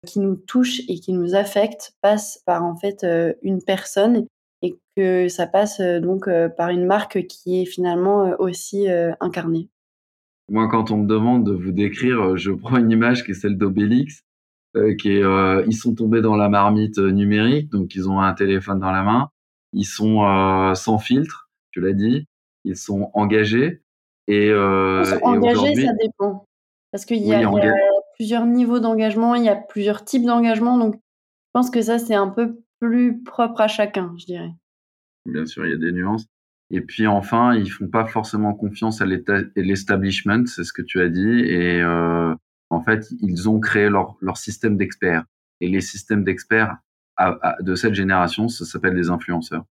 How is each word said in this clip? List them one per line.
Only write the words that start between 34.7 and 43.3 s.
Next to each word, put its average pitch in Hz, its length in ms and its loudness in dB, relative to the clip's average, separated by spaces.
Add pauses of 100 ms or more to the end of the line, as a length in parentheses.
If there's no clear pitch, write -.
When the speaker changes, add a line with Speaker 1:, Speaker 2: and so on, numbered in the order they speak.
Speaker 2:
Bien 78 200 -6
sûr, 78 200 -8
il 80 60 -2
y - 20 -2
a 76 40 -4
des 82 140 -2
nuances. 98 340 -4 (440)
Et 95 120 -4
puis - 240 -2
enfin, 113 500 2
ils 98 140 0
font - 180 -10
pas 113 180 0
forcément 107 480 -2
confiance 107 480 -4
à 98 40 0
l'éta-, 95 300 0
à 98 80 0 (120)
l'establishment, 98 920 0
c'est 90 160 -8
ce - 100 -12
que - 80 -8
tu - 200 -4
as 87 80 2
dit, 104 320 2
et, 87 400 2
euh, 85 520 0 (360)
en 85 120 -2
fait, 110 260 0 (140)
ils 92 280 -2